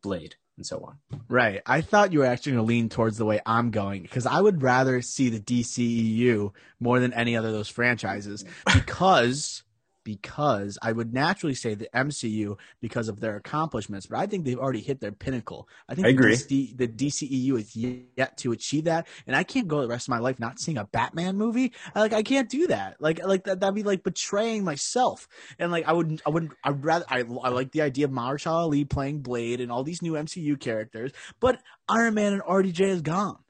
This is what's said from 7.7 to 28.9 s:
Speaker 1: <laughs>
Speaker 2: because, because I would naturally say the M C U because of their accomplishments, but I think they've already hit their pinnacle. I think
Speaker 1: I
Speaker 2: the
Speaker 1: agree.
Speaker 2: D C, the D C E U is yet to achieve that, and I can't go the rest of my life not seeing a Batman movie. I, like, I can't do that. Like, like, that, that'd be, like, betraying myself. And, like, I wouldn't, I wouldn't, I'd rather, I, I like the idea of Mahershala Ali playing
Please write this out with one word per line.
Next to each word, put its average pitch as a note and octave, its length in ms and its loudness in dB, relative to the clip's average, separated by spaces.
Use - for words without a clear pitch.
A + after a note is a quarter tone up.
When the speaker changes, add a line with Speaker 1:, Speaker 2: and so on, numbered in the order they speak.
Speaker 1:
<laughs> - 80 4
Speaker 2:
because, D3 880 2
because G#2 800 -2
I A#2 100 -2
would A2+ 220 -4
naturally D3 420 0
say A2 200 -4
the G#2+ 200 -10
M C3+ 160 0
C B2+ 160 -6
U G#2 300 -2
because A#2 260 -4
of G#2 140 -6
their G#2+ 160 -4
accomplishments, A2 720 -4
but A2 120 -6
I F3+ 60 0
think G#3 180 -4
they've B2+ 160 -2
already B2+ 220 -2
hit C3+ 180 -6
their G#2 140 -8
pinnacle. - 560 -8
I B2+ 80 -8
think F3+ 120 4
Speaker 1:
I B2+ 40 10
Speaker 2:
the C3+ 60 8
Speaker 1:
agree. A#2 140 8
Speaker 2:
D A#2 40 6
C, C3+ 400 -2
the B2 120 0
D A#2 220 -2
C D3 160 -6
E C3+ 120 -2
U C3 180 0
is G#2+ 180 -6
yet B2 680 -4
to B2 120 -2
achieve C#3+ 320 -4
that, E3 240 0
and B2+ 80 -4
I D3+ 100 4
can't A3+ 260 -2
go D3 100 0
the B2+ 80 -2
rest A#2+ 220 -6
of - 0 -
my A#2+ 100 0
life B2+ 220 -2
not A2+ 180 -6
seeing D#3+ 180 -4
a G#2 60 -4
Batman E3 540 -2
movie. A#3 340 0
I, G#3 60 4
like, G#3+ 100 4
I A3 100 2
can't C4 280 2
do D#4+ 180 0
that. G2 320 -2
Like, D#3+ 260 0
like, F#3+ 200 2
that, F#3+ 160 -2
that'd G3 120 2
be, G#3 100 -2
like, G3 200 0
betraying G#3 600 -2
myself. F#3 640 -2
And, F3 140 -2
like, E3 160 0
I D#3+ 60 4
wouldn't, D#3+ 320 0
I D3+ 60 0
wouldn't, D#3+ 200 0
I'd C#3 180 -2
rather, D#3+ 240 2
I, B2+ 120 0
I B2 300 -4
like B2+ 220 -2
the D#3 120 0
idea C#3+ 200 0
of C#3 80 0
Mahershala D3 520 -2
Ali D3 200 2
playing C#3 380 -2